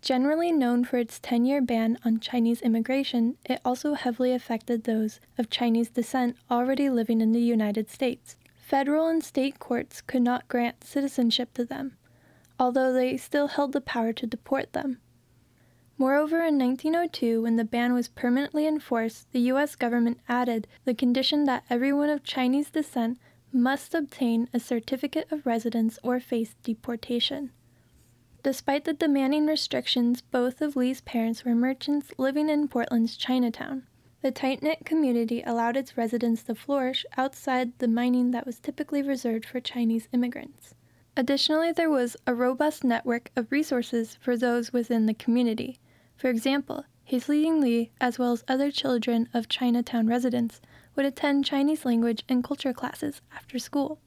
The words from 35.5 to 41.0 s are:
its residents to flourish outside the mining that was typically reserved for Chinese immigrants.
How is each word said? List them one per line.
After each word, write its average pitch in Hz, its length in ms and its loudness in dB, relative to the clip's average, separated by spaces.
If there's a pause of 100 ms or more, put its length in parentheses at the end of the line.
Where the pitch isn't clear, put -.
its 262 180 -6
residents 233 460 0
to 233 120 -6
flourish 262 520 -2 (100)
outside 254 640 -2
the 247 100 0
mining 247 440 2
that 233 120 -2
was 240 160 -10
typically 294 400 -4
reserved 247 460 -2
for 254 140 -6
Chinese 226 520 -2
immigrants. - 640 -4 (420)